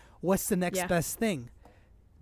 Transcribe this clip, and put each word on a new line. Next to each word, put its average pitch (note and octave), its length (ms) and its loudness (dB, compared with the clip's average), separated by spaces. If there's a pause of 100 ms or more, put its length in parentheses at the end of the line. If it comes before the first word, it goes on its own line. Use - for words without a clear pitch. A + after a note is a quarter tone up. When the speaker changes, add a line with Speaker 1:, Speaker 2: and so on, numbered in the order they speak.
(220)
Speaker 1:
what's F3+ 260 2
the G#3 80 2
next F3+ 220 0
Speaker 2:
Yeah. F3+ 100 0
Speaker 1:
best F3 320 0
thing? D#3+ 300 -2 (720)